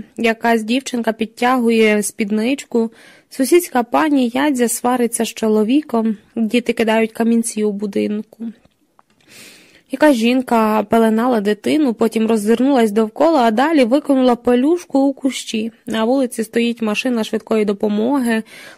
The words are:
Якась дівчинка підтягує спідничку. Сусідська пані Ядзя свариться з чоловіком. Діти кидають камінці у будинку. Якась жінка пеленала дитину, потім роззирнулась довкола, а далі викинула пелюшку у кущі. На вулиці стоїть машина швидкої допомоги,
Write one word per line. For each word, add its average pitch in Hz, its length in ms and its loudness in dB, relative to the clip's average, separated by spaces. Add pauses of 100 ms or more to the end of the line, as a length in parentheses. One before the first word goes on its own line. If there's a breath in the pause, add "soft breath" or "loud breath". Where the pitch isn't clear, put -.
(180)
Якась 226 460 0
дівчинка 233 500 -4
підтягує 226 880 0
спідничку. 226 880 -4 (380 loud breath)
Сусідська 262 540 0
пані 269 500 0
Ядзя 254 340 0
свариться 240 580 -2
з - 20 -8
чоловіком. 220 880 0 (180)
Діти 226 380 -2
кидають 220 380 0
камінці 226 520 -2
у 214 80 0
будинку. 208 760 -6 (1500 loud breath)
Якась 294 240 4
жінка 226 680 0
пеленала 226 580 2
дитину, 240 520 0
потім 226 340 0
роззирнулась 226 640 2
довкола, 254 480 2
а 233 120 2
далі 277 320 2
викинула 254 520 2
пелюшку 254 640 0
у 277 140 2
кущі. 233 580 -6 (140)
На 220 200 -2
вулиці 240 380 -2
стоїть 233 380 -2
машина 220 420 -2
швидкої 214 420 -2
допомоги, 220 800 -2 (340 loud breath)